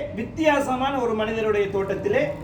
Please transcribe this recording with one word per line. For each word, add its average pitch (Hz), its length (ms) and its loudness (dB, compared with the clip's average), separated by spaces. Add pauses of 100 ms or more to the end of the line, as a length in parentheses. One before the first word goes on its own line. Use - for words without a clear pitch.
(180)
வித்தியாசமான 269 720 2 (120)
ஒரு 226 160 0
மனிதருடைய 214 460 0 (100)
தோட்டத்திலே 196 460 0 (220)